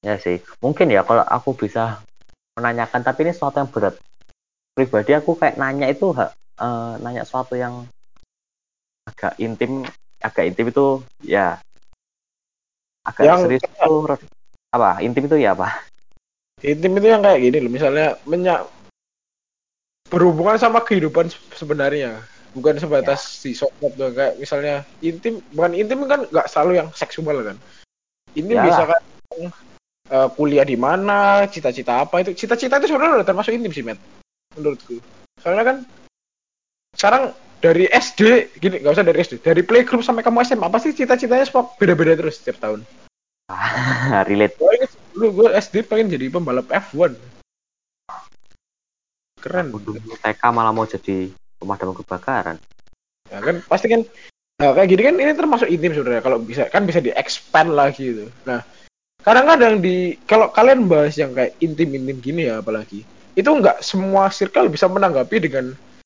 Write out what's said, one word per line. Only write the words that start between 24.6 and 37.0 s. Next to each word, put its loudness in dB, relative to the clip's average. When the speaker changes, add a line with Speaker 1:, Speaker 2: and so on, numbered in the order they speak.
Speaker 2:
intim, -6
bukan 0
intim -4
kan 0
nggak 0
selalu 0
yang -14
seksual -6
kan. -10
Intim 0
Speaker 1:
Iyalah. 4
Speaker 2:
bisa 4
kan, 2
eh, 2
kuliah 2
di -2
mana, 2
cita-cita -4
apa -2
itu. -6
Cita-cita -2
itu 0
sebenarnya 2
udah -2
termasuk -2
intim -6
sih, -10
Matt. -10
Menurutku. -8
Soalnya 0
kan 0
sekarang 0